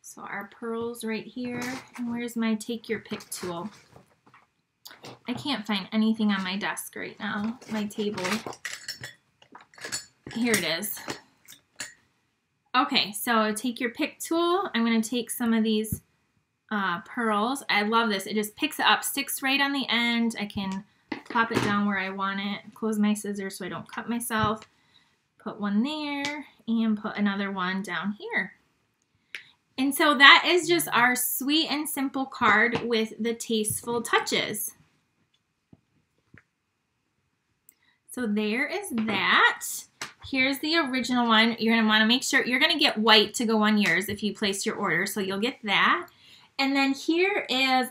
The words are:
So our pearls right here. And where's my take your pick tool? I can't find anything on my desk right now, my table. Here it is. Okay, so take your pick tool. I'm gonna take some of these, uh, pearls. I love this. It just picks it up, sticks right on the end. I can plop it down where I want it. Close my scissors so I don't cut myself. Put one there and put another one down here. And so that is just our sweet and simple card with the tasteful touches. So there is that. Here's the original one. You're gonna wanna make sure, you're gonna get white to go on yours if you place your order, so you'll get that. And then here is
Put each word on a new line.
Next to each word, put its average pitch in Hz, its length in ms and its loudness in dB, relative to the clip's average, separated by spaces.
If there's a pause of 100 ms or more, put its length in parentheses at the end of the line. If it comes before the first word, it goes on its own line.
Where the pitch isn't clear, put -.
So - 220 -18
our 202 240 -8
pearls 233 560 -6
right 220 240 -4
here. 247 340 -8 (360)
And 240 120 -4
where's 233 260 -4
my 226 200 2
take 226 340 -8
your 208 120 -2
pick - 280 -10
tool? 180 400 -6 (1600)
I 240 60 -6
can't 262 340 -6
find 196 240 -2
anything 220 400 2
on 190 120 0
my 185 140 -4
desk - 380 -6
right 196 240 -10
now, 208 400 -6 (120)
my 214 140 -4
table. 208 400 -4 (2000)
Here 233 200 2
it 196 100 0
is. 165 360 -4 (1800)
Okay, 254 360 2
so 214 420 0
take 233 260 -4
your 240 120 -2
pick - 280 -6
tool. 349 540 0
I'm 226 100 0
gonna 226 200 2
take 240 260 -4
some 233 240 0
of 220 100 2
these, 214 380 0 (680)
uh, 196 300 -2
pearls. 226 680 -2
I 208 140 4
love 226 260 2
this. 196 160 -2
It - 80 -6
just 208 220 -2
picks - 240 -4
it - 60 0
up, 208 180 4
sticks - 400 -4
right 269 160 2
on 277 140 2
the 269 160 -4
end. 233 500 0
I 208 60 -2
can 196 400 -6 (400)
plop 226 260 0
it 226 120 -4
down 202 220 0
where 202 140 0
I 190 100 -4
want 196 300 -4
it. 202 340 -6
Close 220 240 -4
my 208 160 4
scissors 202 440 -6
so 185 80 -8
I 170 40 -6
don't 165 220 -10
cut 226 180 -10
myself. 220 580 -2 (680)
Put - 220 -10
one 202 220 0
there 294 640 -4 (220)
and 226 300 0
put 208 200 -8
another 196 340 0
one 190 300 -2
down 185 320 -4
here. 349 400 -6 (1200)
And 269 180 2
so 302 180 4
that 285 320 10
is 320 220 2
just 339 260 2
our 240 220 4
sweet 285 540 -2
and 302 200 -4
simple 269 360 -4
card 233 580 2
with 220 340 0
the 226 160 -2
tasteful 226 680 -2
touches. - 760 -2 (3250)
So 247 160 -4
there 214 400 0
is 392 240 -6
that. 220 760 2 (640)
Here's 269 300 2
the 311 180 0
original 247 500 2
one. 226 320 6
You're 226 160 4
gonna 220 120 4
wanna 214 180 6
make 240 180 4
sure, 262 220 2
you're 254 140 0
gonna 320 180 4
get 277 200 2
white 214 380 6
to 240 100 0
go 214 180 4
on 214 140 4
yours 190 320 2
if 214 120 -6
you 208 120 -2
place 202 320 -2
your 214 100 -2
order, 180 300 0
so 208 160 -4
you'll 190 180 -2
get 247 240 -2
that. 208 460 2 (500)
And 277 160 2
then 269 180 4
here 349 560 0
is 262 420 2